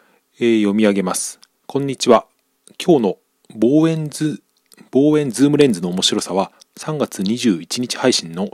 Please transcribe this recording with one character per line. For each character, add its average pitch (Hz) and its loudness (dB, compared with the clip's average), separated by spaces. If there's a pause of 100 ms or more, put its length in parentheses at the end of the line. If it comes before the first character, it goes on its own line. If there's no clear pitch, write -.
(400)
え 123 -2
ー、 113 4
読 101 2
み 107 2
上 101 4
げ 98 -2
ま 92 -4
す。 - -10 (280)
「こ - -6
ん 139 -4
に 135 -6
ち - 0
は。 113 4 (580)
今 160 4
日 104 0
の - -4 (360)
望 139 2
遠 156 -6
ズ-、 151 -6 (480)
望 151 4
遠 143 -2
ズ 120 2
ー 147 4
ム 147 2
レ 143 6
ン 120 0
ズ 87 -4
の 87 -4
面 92 -4
白 107 0
さ - -6
は、 95 -2 (240)
三 156 -8
月 117 -6
二 104 -2
十 113 0
一 - -8
日 123 -6
配 127 2
信 82 -4
の 95 -6